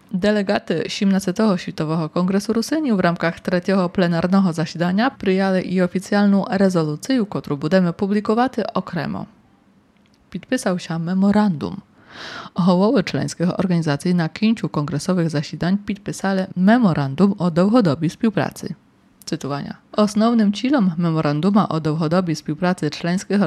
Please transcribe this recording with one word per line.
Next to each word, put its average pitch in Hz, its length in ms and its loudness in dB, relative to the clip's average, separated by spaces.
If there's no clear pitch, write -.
Delegaty 202 720 0
siedemnastego 196 720 0
Światowego 160 520 -4
Kongresu 190 440 0
Rusyniów 240 440 0
w 185 40 0
ramkach 170 400 0
trzeciego 185 480 0
plenarnego 175 640 2
zasiadania 175 580 -2
przyjęli 190 640 0
i 185 80 2
oficjalną 196 680 2
rezolucję, 190 800 0
którą 147 260 -4
budemy 170 360 2
publikowaty 214 800 -2
okremo. - 540 -6
Podpisał 190 460 -2
się 165 200 -6
memorandum. 185 840 0
Hołoły 190 500 2
człońskich 143 540 -4
organizacji 170 560 0
na 170 140 0
pięciu 214 400 -2
kongresowych 160 640 -2
zasidań 160 480 -2
podpisali 196 640 -4
memorandum 180 840 4
o 175 120 0
długodobej 175 600 2
współpracy. - 640 -4
Cytowania. - 680 -8
Osnovnym 214 600 2
cílem 247 460 2
memoranduma 160 680 2
o 160 120 -2
długodobej 160 540 0
współpracy 160 560 -2
człońskich 190 560 -2